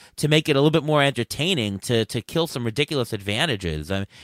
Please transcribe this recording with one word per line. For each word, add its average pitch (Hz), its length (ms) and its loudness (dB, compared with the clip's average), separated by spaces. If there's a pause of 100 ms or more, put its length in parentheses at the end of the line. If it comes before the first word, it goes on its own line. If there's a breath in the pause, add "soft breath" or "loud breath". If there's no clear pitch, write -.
(160 soft breath)
to - 120 0
make 156 200 2
it 147 80 4
a 135 40 4
little 147 100 6
bit 156 120 2
more 151 200 2
entertaining, 127 800 0
to, 113 260 0
to 117 160 -6
kill 165 240 -2
some 127 180 -6
ridiculous 127 480 -2
advantages. 98 800 -2
I, 98 140 -2 (180 soft breath)